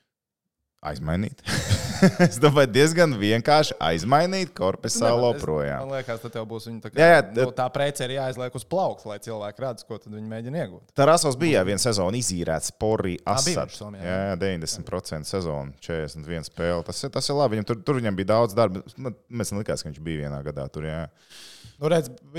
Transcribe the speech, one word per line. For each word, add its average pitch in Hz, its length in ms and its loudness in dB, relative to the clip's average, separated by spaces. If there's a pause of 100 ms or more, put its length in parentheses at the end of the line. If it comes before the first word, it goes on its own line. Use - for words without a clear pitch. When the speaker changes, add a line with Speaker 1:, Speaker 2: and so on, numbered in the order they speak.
(840)
Speaker 1:
Aizmainīt. 78 600 -4
<laughs> - 40 -14 (720)
Es 175 160 4
domāju, 139 320 6
diezgan 156 480 4
vienkārši 117 640 4
aizmainīt 143 720 2
Korpisalo 117 600 0
Speaker 2:
Tu 120 80 4
nevari, 120 160 4
es, 143 80 -8
Speaker 1:
projām. 73 400 -2
Speaker 2:
man 135 100 -8
liekas, 120 240 -6
tad 120 160 -12
tev 113 140 -6
būs 113 180 -10
viņa 113 160 -10
tā 107 80 -12
kā, 143 80 0
Speaker 1:
Jā, 160 80 8
jā, 165 160 10
Speaker 2:
nu, 117 240 0
Speaker 1:
t- 123 80 -6
Speaker 2:
tā... 127 140 -2
prece 143 340 -2
ir 127 140 -4
jāizliek 127 420 -6
uz - 80 -12
plaukta, 165 400 -2
lai 104 160 -8
cilvēki 104 400 -8
redz, 123 240 -6
ko 113 80 -10
tad 107 160 -14
viņi 107 160 -10
mēģina 117 380 -8
iegūt. - 340 -16
Speaker 1:
Tarasos 143 400 4
bija, 147 220 4
jā, 92 80 0
viena 98 100 0
sezona 104 400 0
izīrēts 85 560 -4
Porī 107 400 0
Speaker 2:
Ā, 110 240 -2
bija 143 220 0
Speaker 1:
Asad. - 100 -8
Speaker 2:
viņš - 80 -14
Somijā, 104 240 -12
Speaker 1:
Jā, 92 160 -2
Speaker 2:
jā. 98 80 -2
Speaker 1:
jā, 95 160 -2
deviņdesmit 87 480 -4
procenti 82 400 -6
sezona, 76 480 -4
četrdesmit 78 540 -8
viens 80 180 -8
spēle. 87 400 -2
Tas - 160 -8
ir, - 80 -10
tas 135 160 -2
ir 143 80 0
labi, 117 160 2
viņam 110 160 -2
tur, 113 160 -4
tur 135 140 0
viņam 98 180 0
bija 95 140 2
daudz 113 260 4
darba. 98 240 2 (160)
Man, 127 160 -8 (160)
mēs 101 240 -4
likās, 95 320 -4
ka 76 60 -10
viņš 76 100 -14
bija 78 240 -4
vienā 71 160 -8
gadā 71 320 -6
tur, 78 160 -6
jā. 80 140 -6 (760)
Speaker 2:
Nu, 147 160 -2
redz, 139 160 0 (280)